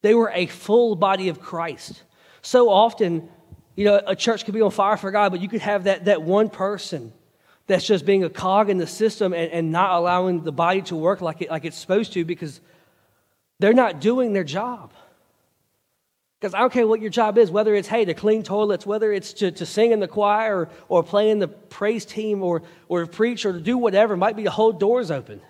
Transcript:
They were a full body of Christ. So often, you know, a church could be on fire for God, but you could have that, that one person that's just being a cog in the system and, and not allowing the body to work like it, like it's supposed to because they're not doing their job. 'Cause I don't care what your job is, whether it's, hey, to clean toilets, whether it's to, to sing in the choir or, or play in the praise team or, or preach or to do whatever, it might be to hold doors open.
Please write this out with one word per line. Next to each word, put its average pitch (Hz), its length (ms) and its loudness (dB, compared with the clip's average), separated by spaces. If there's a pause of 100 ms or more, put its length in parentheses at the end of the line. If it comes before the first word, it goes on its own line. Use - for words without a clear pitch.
They 214 120 4
were 226 200 4
a 180 120 -2
full 226 500 0
body 190 320 0
of 156 120 -6
Christ. - 640 -12 (400)
So 247 260 4
often, 196 600 2 (480)
you 202 100 -2
know, 202 200 6
a 190 100 -2
church 220 280 -2
could 202 100 -8
be 220 80 2
on 202 80 4
fire 202 260 2
for 196 140 -8
God, 202 200 2
but 185 100 -6
you 190 80 -8
could 214 120 -6
have 208 240 -2
that, 180 220 -2
that 185 160 2
one 208 280 2
person 175 640 -8 (540)
that's 185 200 0
just 180 180 2
being 196 200 2
a 160 60 -4
cog 196 380 0
in 196 100 0
the 165 80 -2
system 214 460 -2
and, 165 200 -4
and 165 200 -2
not 185 200 2
allowing 180 500 0
the 160 100 -6
body 170 300 0
to 170 140 -10
work 180 240 0
like 165 200 -8
it, 160 100 -8
like 156 140 -8
it's 160 140 -10
supposed 202 360 -2
to 175 100 -2
because 160 360 -10 (1000)
they're 208 120 4
not 214 280 2
doing 233 320 0
their 190 120 -2
job. 190 480 -10 (1500)
'Cause 190 140 -6
I 196 60 -2
don't 254 120 2
care 240 140 2
what 220 160 0
your 214 80 -6
job 214 260 0
is, 220 140 6
whether 208 240 0
it's, 202 120 -2
hey, 220 200 0
to 165 80 -4
clean 214 280 0
toilets, 202 440 -2
whether 214 260 -2
it's 196 220 -6
to, 190 180 -2
to 180 140 -10
sing 226 260 2
in 214 80 2
the 180 80 -2
choir 208 520 0
or, 160 80 -4 (200)
or 170 140 4
play 202 260 2
in 214 100 2
the 180 100 -2
praise - 580 -6
team 208 360 -4
or, 170 200 -2 (260)
or 175 160 -2
preach 220 400 -2
or 196 80 0
to 175 80 -6
do 220 160 -2
whatever, 214 380 4
it - 20 -2
might 175 200 2
be 214 80 -6
to 180 60 0
hold 214 300 2
doors 220 300 0
open. 120 400 -8